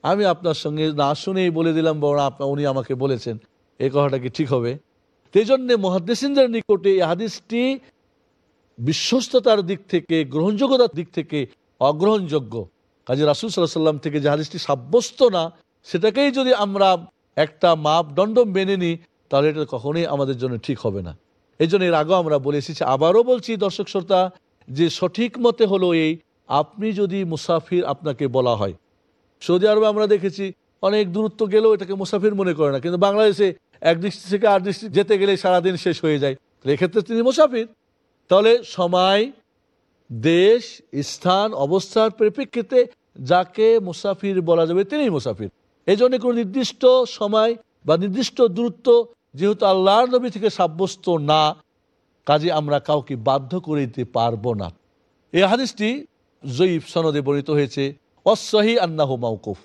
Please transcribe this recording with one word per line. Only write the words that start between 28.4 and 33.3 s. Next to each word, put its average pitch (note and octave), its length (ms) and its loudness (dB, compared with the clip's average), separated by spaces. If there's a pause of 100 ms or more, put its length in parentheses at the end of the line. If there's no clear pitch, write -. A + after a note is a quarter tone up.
হয়, G2 160 -4 (680)
সৌদি F3+ 300 0
আরবে G#3+ 220 4
আমরা G#3+ 200 0
দেখেছি G3 320 -4 (420)
অনেক G#3 180 2 (100)
দূরত্ব G#3+ 260 -4 (120)
গেলেও A3 220 4
এটাকে G3 260 -8
মুসাফির G#3 380 -2
মনে F3+ 180 0
করে D3 160 2
না, C3+ 100 -2
কিন্তু F3 220 -4
বাংলাদেশে G3+ 420 2 (420)